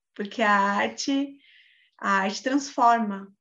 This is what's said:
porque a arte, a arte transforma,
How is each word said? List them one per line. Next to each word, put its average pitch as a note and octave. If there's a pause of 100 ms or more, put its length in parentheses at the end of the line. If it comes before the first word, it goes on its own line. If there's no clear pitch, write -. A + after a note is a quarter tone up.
(160)
porque G#3
a G#3
arte, A3+ (640)
a G3
arte G#3+
transforma, A#3